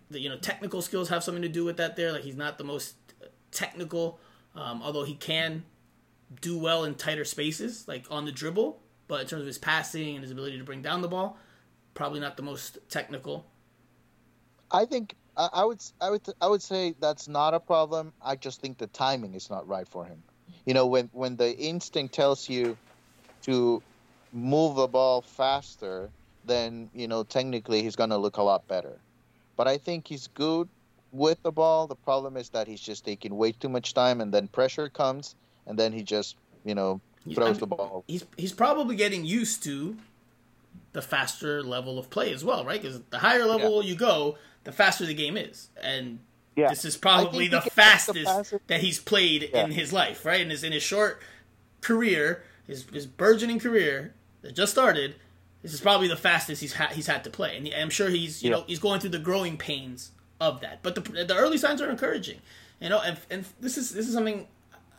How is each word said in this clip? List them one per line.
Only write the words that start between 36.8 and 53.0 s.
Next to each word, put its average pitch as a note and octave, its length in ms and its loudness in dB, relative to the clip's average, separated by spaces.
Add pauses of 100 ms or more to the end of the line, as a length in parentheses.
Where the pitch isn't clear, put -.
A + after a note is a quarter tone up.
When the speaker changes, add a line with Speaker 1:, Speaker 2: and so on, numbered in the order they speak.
Speaker 1:
He's, D#2+ 100 -6
Speaker 2:
throws A2+ 200 4
Speaker 1:
I'm, - 40 -10
Speaker 2:
the A2 60 -2
ball. G2 400 -6
Speaker 1:
he's, F3 180 -6 (140)
he's F3+ 160 -6
probably B3+ 420 2
getting G3 300 0
used A3 380 -2
to D#3 340 -6 (960)
the C#3+ 80 -6
faster D3 600 -2
level B2+ 360 -6
of B2+ 100 -12
play - 240 -2
as C3+ 100 -8
well, G#3 220 0
right? F#3 180 -4
'Cause B2+ 280 -10
the A#2+ 80 -6
higher A#3+ 260 6
level G#3+ 380 4
Speaker 2:
Yeah. F#3+ 80 -2
Speaker 1:
you F3+ 40 -2
go, D#3+ 440 2 (260)
the C#3 80 -12
faster F#3+ 320 4
the D#3+ 80 -4
game D3+ 240 -4
is. - 320 -12 (140)
And B2+ 380 -6 (360)
Speaker 2:
Yeah. D3 140 6
Speaker 1:
this C#3+ 160 -2
is D3 100 -2
probably F#3 520 6
Speaker 2:
I - 20 -2
think - 0 -
Speaker 1:
the E3+ 80 4
Speaker 2:
he - 60 0
gets - 20 -
the - 40 0
Speaker 1:
fastest G#3 540 10
Speaker 2:
fastest G3 440 0
Speaker 1:
that E3 120 2
he's F3 180 0
played E3 540 4
Speaker 2:
Yeah. A2 140 4
Speaker 1:
in D3+ 60 -4
his D3+ 200 -4
life, F3 320 0
right? F3 160 4
And E3 100 -2
it's D3 120 -6
in D#3+ 100 -4
his D3 100 0
short G3+ 380 0 (640)
career, F3 600 2 (240)
his, C3+ 240 -12
his C#3+ 160 -10